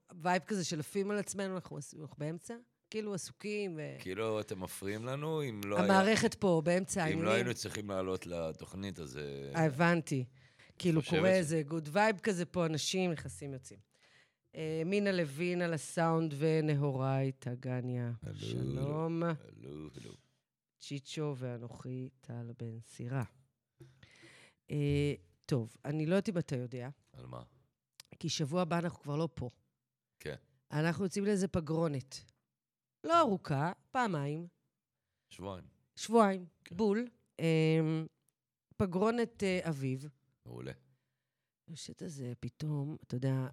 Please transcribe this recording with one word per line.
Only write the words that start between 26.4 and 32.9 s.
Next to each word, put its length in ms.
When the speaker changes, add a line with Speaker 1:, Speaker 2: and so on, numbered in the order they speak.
Speaker 1:
יודע, 320
Speaker 2:
על 140
מה? 160
Speaker 1:
כי 100
שבוע 340
הבא 160
אנחנו 240
כבר 140
לא 180
פה. 160
Speaker 2:
כן. 140
Speaker 1:
אנחנו 320
יוצאים 200
לאיזה 240
פגרונת. 760